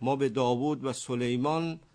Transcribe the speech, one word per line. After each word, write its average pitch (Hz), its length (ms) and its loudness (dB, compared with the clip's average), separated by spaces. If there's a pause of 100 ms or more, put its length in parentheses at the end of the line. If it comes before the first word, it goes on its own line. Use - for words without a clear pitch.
ما 131 160 2
به 135 120 2
داوود 127 560 2
و 131 80 -2
سلیمان 131 880 -2 (140)